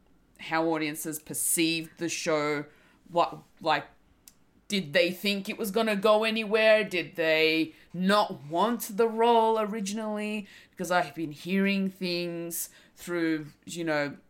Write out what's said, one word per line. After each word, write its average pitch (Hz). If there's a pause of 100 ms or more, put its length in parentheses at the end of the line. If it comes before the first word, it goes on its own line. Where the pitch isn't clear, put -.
(380)
how 160
audiences 156
perceived 160
the 170
show, 151 (460)
what, 165 (240)
like, 151 (840)
did 170
they 175
think 202
it 208
was 208
gonna 220
go 214
anywhere? 220
Did 175
they 160 (180)
not 185
want 196
the 233
role 226
originally? 214 (240)
Because 175
I've 175
been 156
hearing 196
things 175 (260)
through, 160 (180)
you 170
know, 147 (160)